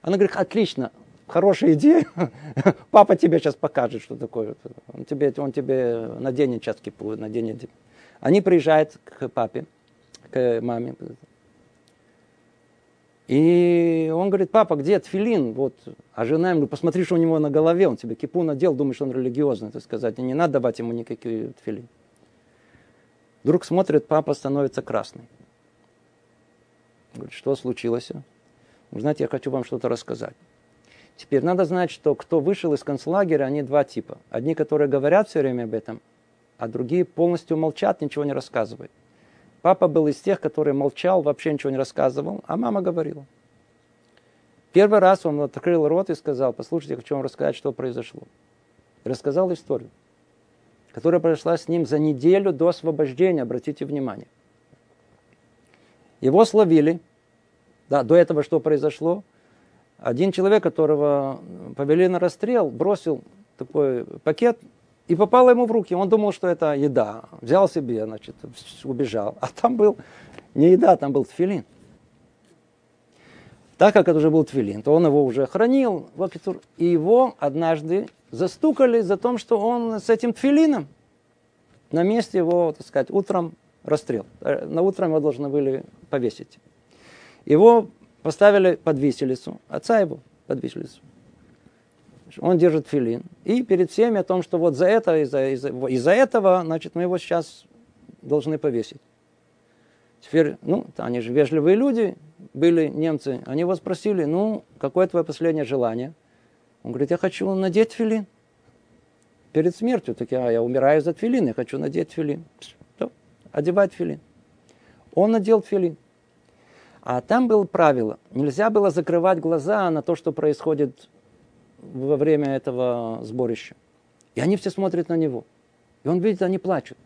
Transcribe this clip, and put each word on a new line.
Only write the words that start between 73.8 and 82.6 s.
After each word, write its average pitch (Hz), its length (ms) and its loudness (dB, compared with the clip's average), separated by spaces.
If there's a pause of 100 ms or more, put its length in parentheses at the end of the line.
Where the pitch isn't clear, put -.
как 190 120 6
это 160 120 4
уже 156 100 4
был 156 160 4
тфилин, 104 380 -4
то 143 100 2
он 170 140 6
его 147 180 4
уже 127 220 0
хранил 226 680 0
в - 80 -6
Акитур, 185 380 -8 (160)
и 165 80 -2
его 175 540 2
однажды 165 680 -2 (240)
застукали 233 720 2
за 196 160 0
то, 247 220 -2
что 226 200 -2
он 226 400 -2
с - 120 -4
этим 226 240 0
тфилином. 277 540 2 (1040)
На 160 120 0
месте 208 340 0
его, 170 400 2